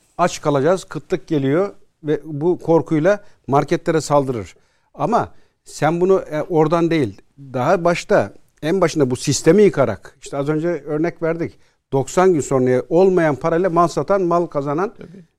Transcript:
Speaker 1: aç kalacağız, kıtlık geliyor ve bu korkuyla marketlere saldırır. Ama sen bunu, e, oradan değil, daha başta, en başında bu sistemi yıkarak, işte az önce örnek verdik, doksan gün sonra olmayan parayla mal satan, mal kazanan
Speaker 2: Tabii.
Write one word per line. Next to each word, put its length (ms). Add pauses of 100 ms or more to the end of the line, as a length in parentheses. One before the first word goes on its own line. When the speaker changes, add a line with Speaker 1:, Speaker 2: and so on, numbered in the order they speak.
(180)
Speaker 1:
aç 220
kalacağız, 440
kıtlık 420
geliyor 440 (340)
ve 200
bu 340
korkuyla 600 (260)
marketlere 540
saldırır. 540 (400)
Ama 340 (360)
sen 360
bunu, 300
e, 120
oradan 480
değil, 300 (180)
daha 460
başta, 480 (300)
en 180
başında 300
bu 60
sistemi 460
yıkarak, 600
işte 140
az 120
önce 200
örnek 540
verdik, 360 (340)
doksan 400
gün 80
sonra 480
olmayan 480
parayla 340
mal 180
satan, 340
mal 240
kazanan 520
Speaker 2:
Tabii. 260 (140)